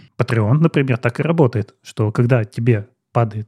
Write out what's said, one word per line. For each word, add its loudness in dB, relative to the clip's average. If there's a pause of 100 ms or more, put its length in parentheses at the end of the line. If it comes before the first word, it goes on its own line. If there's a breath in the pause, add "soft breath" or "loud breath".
(180)
Patreon, 0
например, 0
так -4
и -2
работает, 0
что -4
когда 2
тебе -2 (240)
падают -2